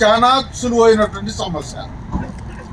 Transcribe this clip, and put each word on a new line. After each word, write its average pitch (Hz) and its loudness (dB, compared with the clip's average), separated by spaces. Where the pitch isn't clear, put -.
చాలా 226 6
సులువైనటువంటి 220 2
సమస్య. 170 -8